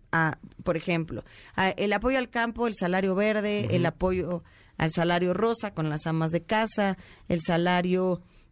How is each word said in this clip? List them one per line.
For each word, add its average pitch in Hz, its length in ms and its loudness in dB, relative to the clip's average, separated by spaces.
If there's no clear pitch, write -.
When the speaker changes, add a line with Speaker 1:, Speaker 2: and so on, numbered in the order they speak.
Speaker 1:
a, 160 260 0
por 170 140 0
ejemplo, 165 480 -2
a 190 140 2
el 202 220 -2
apoyo 240 260 0
al 247 120 -4
campo, 233 380 -2
el 208 80 -4
salario 185 400 0
verde, 208 500 0
Speaker 2:
Ujú. - 80 0
Speaker 1:
el 175 120 2
apoyo 175 580 -2
al 160 160 0
salario 175 420 2
rosa 226 400 0
con 156 160 -2
las 151 160 -4
amas 160 240 0
de 165 120 0
casa, 214 540 0
el 170 140 0
salario, 180 800 2